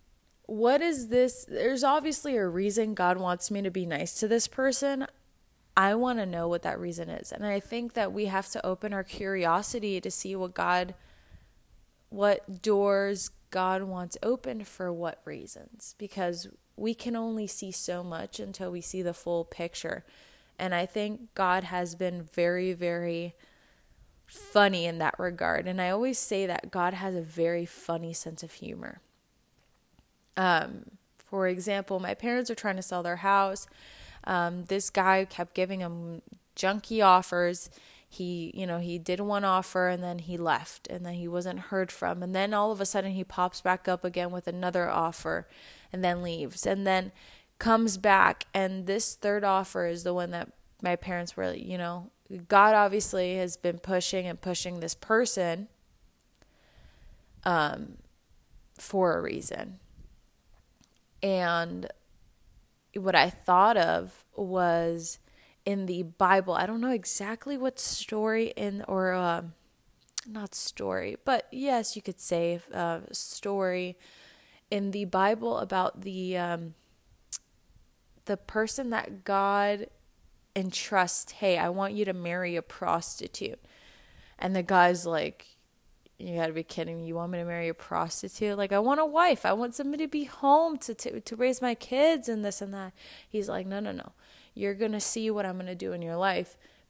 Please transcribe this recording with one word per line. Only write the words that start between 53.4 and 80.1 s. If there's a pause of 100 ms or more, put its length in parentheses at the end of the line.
been
pushing
and
pushing
this
person, (1800)
um, (800)
for
a
reason. (1400)
And (1080)
what
I
thought
of (100)
was (460)
in
the
Bible,
I
don't
know
exactly
what
story (100)
in,
or,
um, (720)
not
story,
but
yes,
you
could
say, (140)
uh, (120)
story (720)
in
the
Bible
about
the,
um, (1500)
the
person
that
God (680)